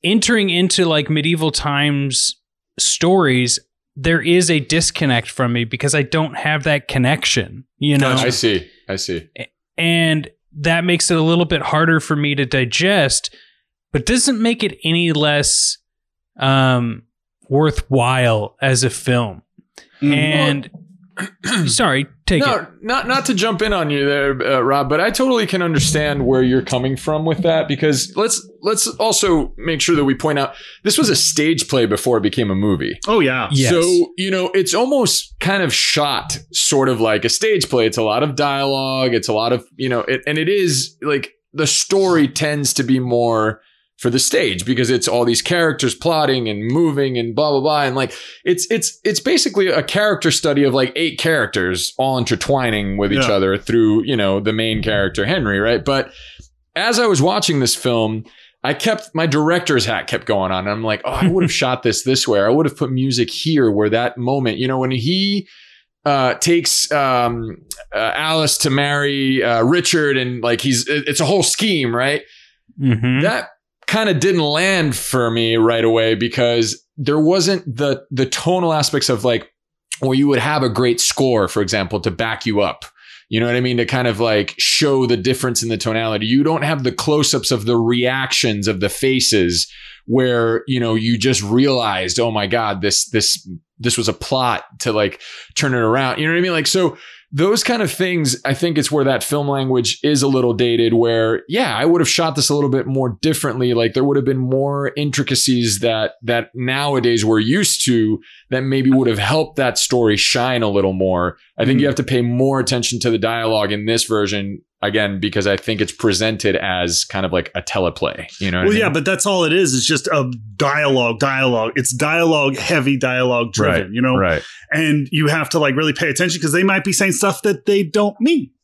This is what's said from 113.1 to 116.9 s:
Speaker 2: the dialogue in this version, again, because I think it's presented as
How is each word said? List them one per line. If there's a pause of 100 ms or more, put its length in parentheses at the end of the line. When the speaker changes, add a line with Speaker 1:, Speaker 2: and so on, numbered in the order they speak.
Speaker 2:
the
dialogue
in
this
version, (200)
again,
because
I
think
it's
presented
as